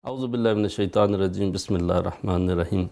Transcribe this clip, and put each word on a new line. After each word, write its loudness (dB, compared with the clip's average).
اعوذ -4
باللہ 2
من 2
الشیطان 2
الرجیم، 0
بسم -4
اللہ 0
الرحمن 0
الرحیم۔ 0